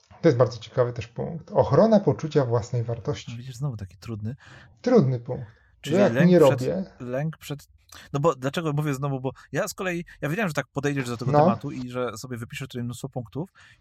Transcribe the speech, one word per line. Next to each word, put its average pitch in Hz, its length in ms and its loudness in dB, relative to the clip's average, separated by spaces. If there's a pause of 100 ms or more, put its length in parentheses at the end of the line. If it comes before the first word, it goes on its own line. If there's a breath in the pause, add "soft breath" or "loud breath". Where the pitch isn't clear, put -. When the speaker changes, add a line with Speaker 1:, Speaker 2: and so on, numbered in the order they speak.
(220)
Speaker 1:
To 170 60 4
jest 131 100 6
bardzo 120 200 2
ciekawy 120 360 -2
też 120 140 -10
punkt. 147 440 -10
Ochrona 196 480 4
poczucia 147 460 0
własnej 117 380 -2
wartości. 113 480 -8
Speaker 2:
No 117 60 -12
widzisz, 123 180 -14
znowu 127 220 -8
taki - 200 -14
trudny. 110 380 -10 (460 soft breath)
Speaker 1:
Trudny 139 380 4
punkt. 127 260 -10 (360 soft breath)
Speaker 2:
Czyli 147 140 -2
Speaker 1:
Że 196 60 4
jak 147 120 4
Speaker 2:
lęk 147 160 6
Speaker 1:
nie 180 100 8
Speaker 2:
przed, 139 120 8 (100)
Speaker 1:
robię 185 220 -2 (160)
Speaker 2:
lęk 135 380 -6
przed, - 300 -12 (460 loud breath)
no 139 60 -2
bo 156 160 4
dlaczego 147 380 -2
mówię 147 200 -2
znowu, 135 280 -4
bo 131 100 -4 (200 soft breath)
ja 180 160 -2
z - 60 -10
kolei, 175 320 -6 (160 loud breath)
ja 143 80 -4
wiedziałem, 190 200 -2
że 147 40 -6
tak 143 200 -4
podejdziesz 143 360 -2
do 120 80 -6
tego 127 140 -2
Speaker 1:
No. 147 80 6
Speaker 2:
tematu 147 320 2
i 127 180 -8
że 123 280 -4
sobie 127 200 -10
wypiszesz 120 300 -10
tutaj 123 160 -8
mnóstwo 120 260 -8
punktów 135 400 -10 (320 soft breath)